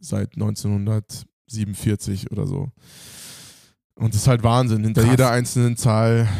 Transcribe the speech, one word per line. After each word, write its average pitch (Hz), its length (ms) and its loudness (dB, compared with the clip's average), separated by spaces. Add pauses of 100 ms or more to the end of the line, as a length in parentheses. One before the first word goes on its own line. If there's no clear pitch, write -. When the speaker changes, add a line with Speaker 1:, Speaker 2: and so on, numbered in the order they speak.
Speaker 1:
seit - 360 -6
neunzehnhundertsiebenundvierzig 104 1900 -4
oder 101 160 -6
so. 92 240 -6 (1200)
Und 107 200 -2
das 104 80 0
ist - 60 4
halt 120 160 4
Wahnsinn. 117 400 2
Hinter 110 160 0
Speaker 2:
Krass. 113 100 6
Speaker 1:
jeder 127 200 4
einzelnen 120 460 0
Zahl 113 520 2 (120)